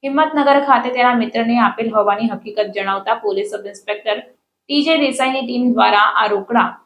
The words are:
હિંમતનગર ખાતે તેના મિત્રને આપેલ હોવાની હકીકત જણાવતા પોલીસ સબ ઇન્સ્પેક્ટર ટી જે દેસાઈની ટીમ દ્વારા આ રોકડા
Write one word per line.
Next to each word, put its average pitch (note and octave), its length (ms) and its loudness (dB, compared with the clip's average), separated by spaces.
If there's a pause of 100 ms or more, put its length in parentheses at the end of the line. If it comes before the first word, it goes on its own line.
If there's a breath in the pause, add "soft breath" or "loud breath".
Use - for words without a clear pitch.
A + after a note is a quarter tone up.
હિંમતનગર C#4+ 560 2 (100)
ખાતે B3 260 4
તેના B3 260 4
મિત્રને A#3 440 0
આપેલ A3+ 320 -2
હોવાની G#3 340 0
હકીકત G#3 460 -6
જણાવતા G3 380 -2 (100)
પોલીસ G3+ 260 -4
સબ G3+ 220 -10
ઇન્સ્પેક્ટર G#3 480 -6
ટી - 680 -6
જે D#4+ 160 4
દેસાઈની C4 420 0
ટીમ B3 300 -2
દ્વારા G#3+ 320 4 (140)
આ A3 120 2
રોકડા G3+ 360 0 (160)